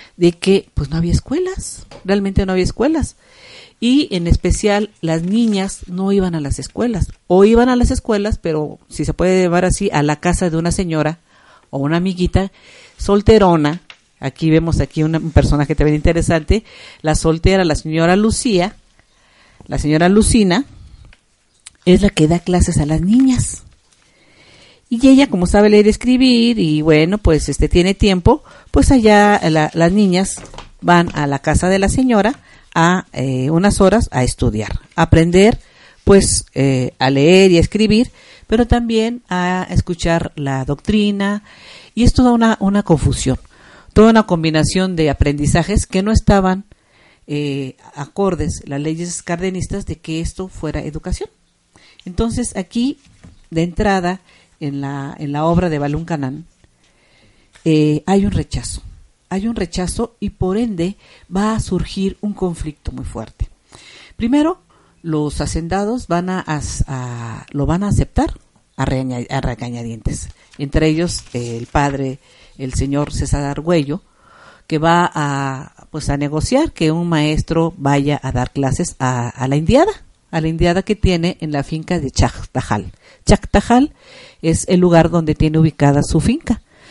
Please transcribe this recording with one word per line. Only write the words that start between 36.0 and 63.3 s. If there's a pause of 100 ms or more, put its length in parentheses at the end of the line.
pues,
eh,
a
leer
y
a
escribir, (340)
pero
también
a
escuchar
la
doctrina, (520)
y
es
toda
una,
una
confusión, (560)
toda
una
combinación
de
aprendizajes
que
no
estaban, (640)
eh, (180)
acordes
las
leyes
cardenistas
de
que
esto
fuera
educación. (760)
Entonces,
aquí, (520)
de
entrada, (400)
en
la,
en
la
obra
de
Balún
Canán, (1160)
eh,
hay
un
rechazo, (460)
hay
un
rechazo
y
por
ende (380)
va
a
surgir
un
conflicto
muy
fuerte. (680)